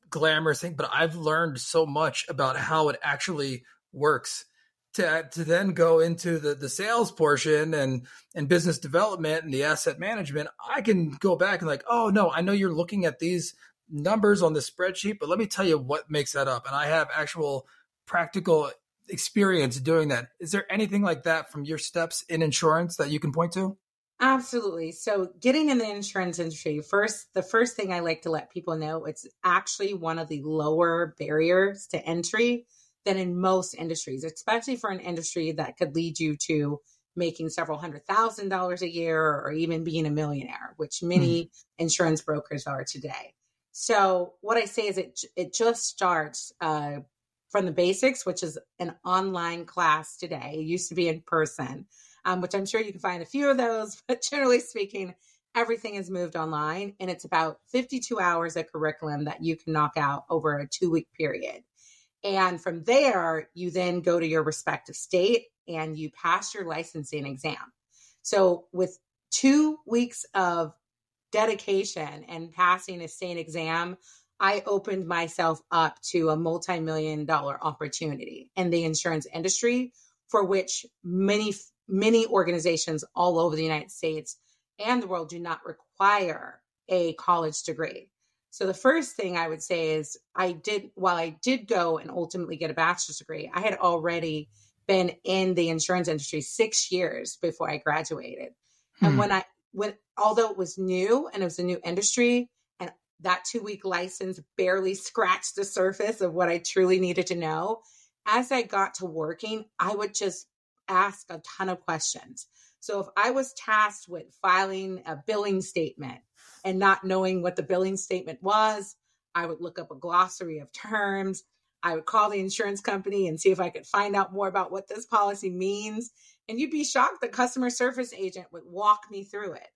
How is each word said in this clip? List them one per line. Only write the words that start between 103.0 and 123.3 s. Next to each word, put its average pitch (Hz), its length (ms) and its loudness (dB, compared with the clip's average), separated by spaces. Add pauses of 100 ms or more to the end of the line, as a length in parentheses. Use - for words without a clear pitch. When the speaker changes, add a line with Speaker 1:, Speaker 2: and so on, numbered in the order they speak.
Speaker 2:
that 180 240 0
two-week 208 400 -6
license 180 560 -4 (160)
barely 190 380 2
scratched - 600 0
the 196 80 -2
surface 202 560 0
of 180 140 0
what 175 160 2
I 170 80 0
truly 185 420 4
needed 180 280 0
to 180 80 -4
know, 170 480 -4 (420)
as 240 260 2
I 254 120 2
got 196 320 0
to 185 100 -8
working, 170 600 -6 (140)
I 208 160 0
would 202 180 -4
just - 340 -4 (420)
ask 190 400 2
a 165 120 -14 (160)
ton 190 120 -2
of 180 100 -4
questions. - 680 -6 (340)
So 202 180 -4
if 190 160 -6
I 220 160 4
was 262 220 -2
tasked 214 560 0
with 175 160 -10 (160)
filing 190 640 0
a 160 100 -8
billing 202 460 0
statement 147 580 -6 (460)
and 185 140 0
not 190 240 4
knowing 185 380 0
what 175 140 -2
the 165 80 -2
billing 190 320 0
statement 185 460 -6
was, 214 540 2 (380)
I 170 120 0
would 165 160 -8
look 175 180 -8
up 165 120 -12
a 156 40 -14
glossary 170 640 0
of 139 140 -16
terms. 196 720 -2 (400)
I 170 120 0
would 160 100 -6
call 214 240 4
the 202 100 -2
insurance 202 420 -4
company 196 460 -2
and 160 120 -4